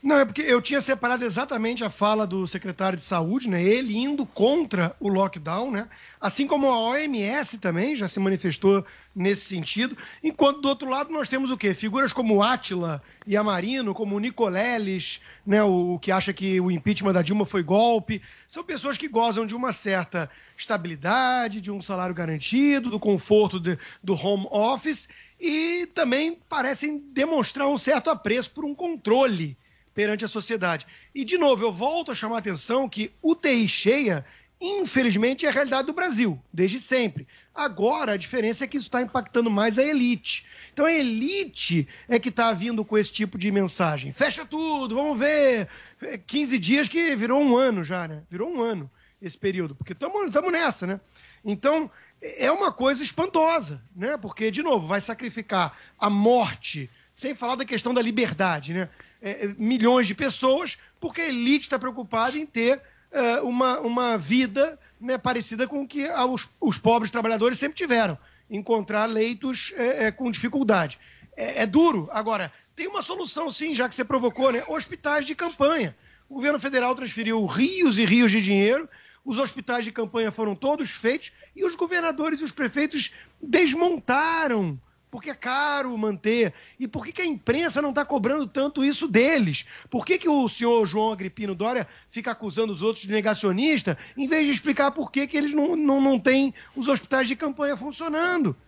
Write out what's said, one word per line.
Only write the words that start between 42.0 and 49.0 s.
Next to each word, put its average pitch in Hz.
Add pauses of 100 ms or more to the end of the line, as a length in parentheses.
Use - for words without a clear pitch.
é 233
que 233
tá 226
vindo 214
com 214
esse 208
tipo 208
de 196
mensagem. 160
"Fecha 285
tudo, 294
vamos 285
ver." 269 (340)
É, 269
quinze 254
dias 220
que 330
virou 240
um 254
ano 233
já, 170
né? 156
Virou 202
um 302
ano 190 (320)